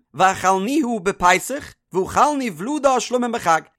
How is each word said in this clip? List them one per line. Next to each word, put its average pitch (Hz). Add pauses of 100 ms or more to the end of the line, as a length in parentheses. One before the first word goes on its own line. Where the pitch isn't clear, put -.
(140)
ואכלניהו 190
בפסח, 185 (180)
ואכלני 233
ולודה 262
שלמים 247
בחג. 165 (180)